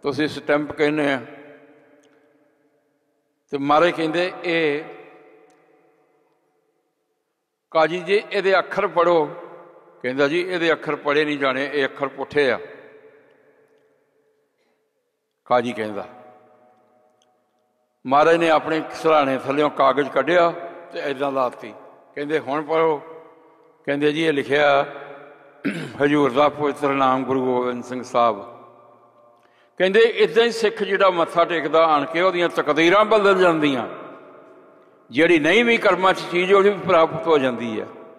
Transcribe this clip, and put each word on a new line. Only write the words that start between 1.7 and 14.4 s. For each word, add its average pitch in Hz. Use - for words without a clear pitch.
ਤੇ 143
ਮਹਾਰਾਜ 147
ਕਹਿੰਦੇ, 170
"ਇਹ 160
ਕਾਜੀ 160
ਜੀ, 196
ਇਹਦੇ 190
ਅੱਖਰ 196
ਪੜ੍ਹੋ।" 170
ਕਹਿੰਦਾ, 135
"ਜੀ, 170
ਇਹਦੇ 175
ਅੱਖਰ 151
ਪੜ੍ਹੇ 147
ਨਹੀਂ 147
ਜਾਣੇ, 135
ਇਹ 139
ਅੱਖਰ 135
ਪੁੱਠੇ 135
ਆ।" 104